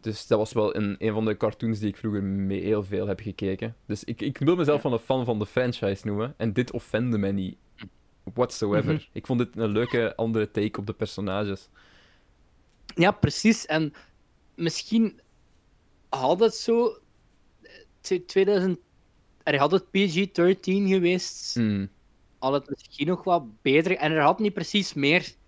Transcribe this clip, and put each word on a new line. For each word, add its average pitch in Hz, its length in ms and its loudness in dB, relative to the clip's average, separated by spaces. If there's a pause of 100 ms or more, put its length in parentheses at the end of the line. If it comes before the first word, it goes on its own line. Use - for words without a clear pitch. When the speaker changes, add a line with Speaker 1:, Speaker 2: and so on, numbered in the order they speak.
Speaker 1:
dus 107 260 -8
dat 113 100 4
was 110 160 -2
wel 107 220 0
een, 101 240 -2
een 107 140 -2
van 110 120 -2
de 107 120 -2
cartoons 110 420 -4
die 104 100 -2
ik 101 80 -8
vroeger 104 260 -4
mee 98 380 -2
heel 104 220 0
veel 98 240 -4
heb 95 120 -4
gekeken. 98 560 -6 (100)
Dus - 180 -6
ik, - 180 -8
ik 127 160 -4
wil 160 180 4
mezelf 147 280 2
Speaker 2:
Ja. 147 60 0
Speaker 1:
wel 117 80 0
een - 80 -6
fan 131 200 0
van 113 140 -2
de 104 60 -2
franchise 117 640 -2
noemen. 107 300 -4
En 110 160 -2
dit 123 180 0
offende 117 460 -2
mij 98 140 0
niet 95 260 -4 (760)
whatsoever. 113 600 0
Speaker 2:
Mhm. 151 180 -4
Speaker 1:
Ik - 140 -12
vond 120 140 0
dit 120 180 0
een 110 120 0
leuke 117 460 0
andere 113 360 -2
take 104 280 -2
op 101 80 -8
de 107 60 -8
personages. 101 760 -6 (1300)
Speaker 2:
Ja, 180 160 6
precies. - 540 0
En 156 280 -2 (640)
misschien 202 640 -2 (920)
had 135 300 0
het 220 160 4
zo, 233 320 0 (720)
eh, - 100 -20 (300)
twe-, 180 240 -2
tweeduizend, 190 520 2 (680)
er 147 160 2
had 151 120 4
het 185 200 0
P - 60 -8
G 190 340 2
thirteen 190 560 2
geweest, 185 680 0
Speaker 1:
Mm. 104 340 0 (500)
Speaker 2:
had 135 140 0
het 143 160 -2
misschien - 380 -6
nog 175 160 -2
wat 175 200 2 (180)
beter. 160 360 4
En 156 140 0
er 156 100 2
had 151 180 6
niet 208 140 2
precies 190 400 -2
meer 151 400 2 (140)